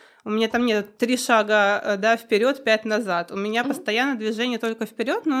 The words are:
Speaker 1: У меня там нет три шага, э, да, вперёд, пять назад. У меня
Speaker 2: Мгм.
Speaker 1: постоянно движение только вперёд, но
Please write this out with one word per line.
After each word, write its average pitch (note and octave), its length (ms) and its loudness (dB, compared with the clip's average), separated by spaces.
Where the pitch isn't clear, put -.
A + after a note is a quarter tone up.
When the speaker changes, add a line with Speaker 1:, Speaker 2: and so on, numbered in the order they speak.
Speaker 1:
У G#3+ 40 -4
меня A3 160 2
там A#3+ 180 0
нет G#3 320 -2
три B3 200 0
шага, G#3+ 680 2
э, G3+ 140 -2
да, A3 200 2
вперёд, A#3 460 0
пять A3 220 2
назад. F#3+ 460 -2
У F#3+ 60 -8
меня G#3+ 260 -2
Speaker 2:
Мгм. C#4 60 -2
Speaker 1:
постоянно C4 460 -2
движение A3 420 -2
только A3+ 280 -4
вперёд, C#4+ 420 -4
но C#4+ 120 2